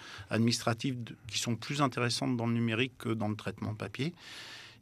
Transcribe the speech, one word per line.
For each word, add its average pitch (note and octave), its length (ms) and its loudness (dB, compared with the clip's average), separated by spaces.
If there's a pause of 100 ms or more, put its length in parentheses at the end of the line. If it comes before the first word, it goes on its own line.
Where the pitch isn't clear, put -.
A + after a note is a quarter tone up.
(300)
administratives A#2 720 2
de, - 140 -10 (100)
qui G2+ 120 -2
sont A#2 180 0
plus C#3+ 240 -2
intéressantes B2 560 2
dans A#2 100 0
le A#2 60 4
numérique A#2 440 2
que - 120 -2
dans A2 180 2
le G#2+ 80 2
traitement G#2 380 -4
papier. G#2 400 -2 (680)